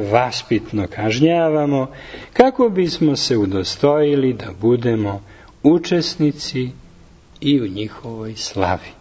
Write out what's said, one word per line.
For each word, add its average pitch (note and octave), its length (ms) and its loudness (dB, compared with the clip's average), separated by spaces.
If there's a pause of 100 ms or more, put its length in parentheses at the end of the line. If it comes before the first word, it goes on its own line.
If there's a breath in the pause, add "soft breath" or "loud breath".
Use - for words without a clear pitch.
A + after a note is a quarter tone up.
(120)
vaspitno A2 840 0
kažnjavamo, D3 960 0 (420 loud breath)
kako A#3+ 360 4
bismo E3 460 0
se C3 220 0
udostojili C3 960 2
da G#2 140 -10 (140)
budemo A2 640 0 (400 loud breath)
učesnici D3+ 1040 0 (720)
i C#3 200 2
u A2 60 -4
njihovoj A2 680 -10
slavi. F#2 640 -4